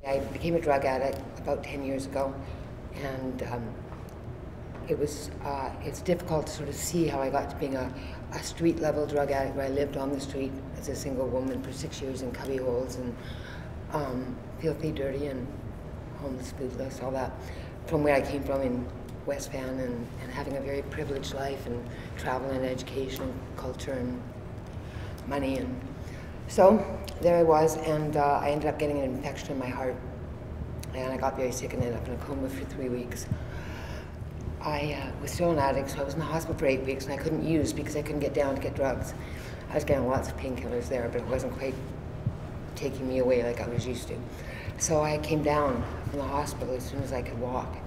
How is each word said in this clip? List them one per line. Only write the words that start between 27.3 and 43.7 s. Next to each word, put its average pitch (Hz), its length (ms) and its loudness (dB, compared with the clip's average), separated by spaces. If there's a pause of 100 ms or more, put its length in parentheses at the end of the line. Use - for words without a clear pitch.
I 170 40 10
was, 160 360 8
and, 151 400 2
uh, 143 240 6
I 143 80 4
ended 151 180 2
up 143 100 0
getting 147 200 2
an 135 60 2
infection 131 480 -2
in 135 60 -2
my 127 100 -2
heart, 127 280 -2 (960)
and 131 180 -2
I 131 60 -2
got 135 220 2
very 127 140 2
sick - 200 -4
and 127 100 0
ended 117 160 0
up - 80 -4
in 127 60 -4
a 113 60 -4
coma 135 320 -2
for - 160 -4
three 131 240 -4
weeks. 117 360 -4 (1300)
I, 147 420 -2
uh, 156 80 -4 (120)
was 139 80 -4
still 170 200 4
an 156 80 4
addict, 135 320 2
so 151 100 -4
I 143 40 2
was 143 100 -2
in 160 60 -2
the 147 60 -2
hospital 160 320 0
for 160 80 4
eight 131 180 4
weeks, 131 200 0
and 143 80 -4
I 139 40 -2
couldn't 156 300 0
use 156 260 4
because 143 240 -2
I 147 60 0
couldn't 147 180 -2
get 143 140 0
down 139 200 4
to 131 60 -2
get 117 140 -2
drugs. 131 400 0 (560)
I - 40 -6
was 147 100 4
getting 135 220 6
lots 131 220 2
of - 80 -6
painkillers 123 520 -2
there, 120 220 2
but 120 120 0
it 110 60 -4
wasn't 127 300 0
quite 135 160 -2 (1000)
taking 131 340 -2
me 127 100 2
away 123 240 6
like 117 180 0
I 107 80 0
was 120 180 0